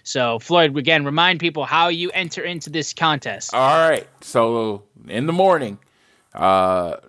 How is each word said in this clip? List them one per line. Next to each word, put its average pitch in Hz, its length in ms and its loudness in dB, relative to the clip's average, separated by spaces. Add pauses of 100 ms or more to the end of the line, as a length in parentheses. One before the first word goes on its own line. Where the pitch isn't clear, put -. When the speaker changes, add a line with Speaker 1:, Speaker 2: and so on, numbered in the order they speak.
Speaker 1:
So, 120 340 -2
Floyd, 160 400 2
again, 147 260 2
remind 165 360 0
people 151 240 -2
how 165 240 2
you 175 240 -4
enter 180 320 -6
into 170 260 -8
this 151 220 -6
contest. 135 600 -4
Speaker 2:
All 151 380 2
right. 127 160 -2 (140)
So, 117 640 -2 (240)
in 120 180 -4
the 165 60 0
morning, 170 480 2 (540)
uh, 92 640 2 (100)